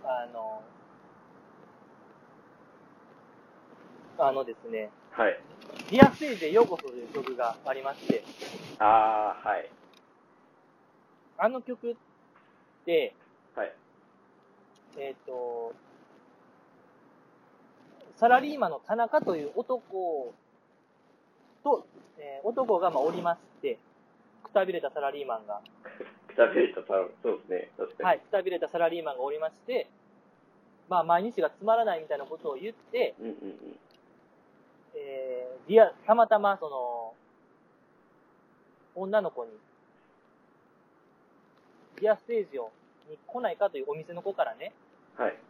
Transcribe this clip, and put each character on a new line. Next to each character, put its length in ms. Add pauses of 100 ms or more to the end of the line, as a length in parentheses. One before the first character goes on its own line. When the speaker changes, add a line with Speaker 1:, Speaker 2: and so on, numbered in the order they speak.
Speaker 1:
あ 280
の、 300 (3500)
あ 140
の 100
で 120
す 160
ね。 200 (200)
Speaker 2:
は 180
い。 100 (520)
Speaker 1:
デ 80
ィ 100
ア 40
ス 80
テ 100
ー 80
ジ 80
へ 60
よ 100
う 40
こ 140
そ 80
と 60
い 100
う 40
曲 280
が 200 (100)
あ 80
り 80
ま 120
し 140
て。 160 (540)
Speaker 2:
あ 680
ー、 40
は 100
い。 120 (1700)
Speaker 1:
あ 140
の 100
曲 320
っ 40 (920)
て、 280 (400)
Speaker 2:
は 100
い。 80 (1200)
Speaker 1:
え 140
っ 40 (120)
と、 480 (2500)
サ 120
ラ 120
リ 140
ー 40
マ 100
ン 20
の 160
田 100
中 240
と 160
い 80
う 120
男 760 (1300)
と、 220 (300)
え 260
ー、 60
男 300
が 120
ま 100
あ 20
お 80
り 100
ま 140
し 60 (200)
て、 180 (640)
く 100
た 120
び 80
れ 80
た 100
サ 100
ラ 100
リ 120
ー 40
マ 120
ン 80
が。 140 (800)
Speaker 2:
た 140
び 120
れ 60
た 100
サ 120
ラ-、 120 (160)
そ 80
う 80
で 60
す 60
ね。 260
確 200
か 60
に。 40
Speaker 1:
は 80
い。 60
く 100
た 120
び 80
れ 80
た 100
サ 100
ラ 100
リ 120
ー 40
マ 80
ン 40
が 60
お 80
り 80
ま 120
し 160
て、 220 (1000)
ま 120
あ、 40
毎 180
日 180
が 100
つ 140
ま 120
ら 80
な 120
い 40
み 60
た 100
い 20
な 60
こ 140
と 140
を 40
言 160
っ 20
て、 460
Speaker 2:
う 20
ん 40
う 20
ん 40
う 20
ん。 20 (1600)
Speaker 1:
え 720
ー、 20
デ 60
ィ 80
ア、 100 (140)
た 80
ま 120
た 120
ま 180
そ 120
の、 460 (1800)
女 260
の 100
子 140
に、 60 (2500)
デ 80
ィ 40
ア 40
ス 80
テ 200
ー 60
ジ 80
を、 140 (360)
に 180
来 140
な 120
い 40
か 140
と 60
い 60
う 60
お 60
店 200
の 80
子 100
か 120
ら 100
ね、 180 (440)
Speaker 2:
は 120
い。 80 (140)